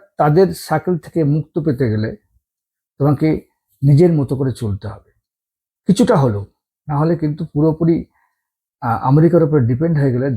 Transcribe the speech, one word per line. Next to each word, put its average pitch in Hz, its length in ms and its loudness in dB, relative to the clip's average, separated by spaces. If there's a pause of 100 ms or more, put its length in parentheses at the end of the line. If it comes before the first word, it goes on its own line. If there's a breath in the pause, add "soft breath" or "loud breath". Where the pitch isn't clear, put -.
(180)
তাদের 156 300 4 (180)
সার্কেল 170 300 -2 (100)
থেকে - 140 -6 (140)
মুক্ত 151 220 -6 (100)
পেতে 139 240 -2
গেলে 107 200 -2 (920)
তোমাকে 147 280 0 (540)
নিজের 147 320 4
মতো 139 260 -2
করে 131 120 -2 (100)
চলতে 101 260 -6
হবে, - 240 -16 (760)
কিছুটা 214 340 2
হলেও, 101 200 -2 (440)
না 147 140 -6
হলে 170 200 0
কিন্তু 151 200 -4 (120)
পুরোপুরি, 160 440 0 (840)
আহ, 113 160 -2 (120)
আমেরিকার 160 380 4
উপরে 143 220 2
ডিপেন্ড 156 280 -2
হয়ে 139 180 0
গেলে 127 220 -2